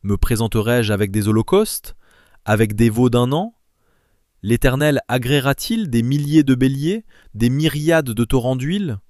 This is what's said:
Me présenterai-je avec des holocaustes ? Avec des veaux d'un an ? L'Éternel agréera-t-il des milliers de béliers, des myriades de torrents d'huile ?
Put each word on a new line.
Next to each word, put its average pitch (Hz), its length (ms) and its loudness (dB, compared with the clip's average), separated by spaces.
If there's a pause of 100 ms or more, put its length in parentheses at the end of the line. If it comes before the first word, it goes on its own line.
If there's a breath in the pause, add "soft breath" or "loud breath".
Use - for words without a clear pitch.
Me 101 140 -2
présenterai-je 113 760 0
avec 101 160 -2
des 104 180 -2
holocaustes ? 139 680 0 (500 soft breath)
Avec 107 300 0
des 113 160 4
veaux 123 180 2
d'un 120 220 2
an ? 196 240 -4 (880)
L'Éternel 131 640 2
agréera-t-il 139 840 -2
des 117 140 0
milliers 147 400 2
de 135 100 2
béliers, 139 520 -2 (280 soft breath)
des 113 160 0
myriades 151 640 0
de 113 120 -2
torrents 127 320 0
d'huile ? 143 440 -6 (100)